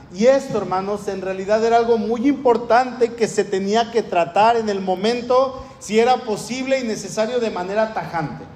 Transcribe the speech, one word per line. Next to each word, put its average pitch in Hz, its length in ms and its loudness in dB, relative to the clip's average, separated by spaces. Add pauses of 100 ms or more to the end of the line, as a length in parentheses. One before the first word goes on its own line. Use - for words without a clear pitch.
(120)
Y 185 140 0
esto, 262 320 4
hermanos, 196 500 -2
en 190 140 -4
realidad 190 420 0
era 233 140 4
algo 233 220 4
muy 226 280 0
importante 240 840 2
que 220 140 0
se 202 160 -2
tenía 202 480 -2
que 226 100 0
tratar 202 560 2
en 220 120 -2
el 196 120 -2
momento 240 840 0 (180)
si 214 180 2
era 247 180 4
posible 254 640 -4
y 254 40 -4
necesario 220 560 -4
de 226 100 -2
manera 196 440 -2
tajante 160 520 -6 (100)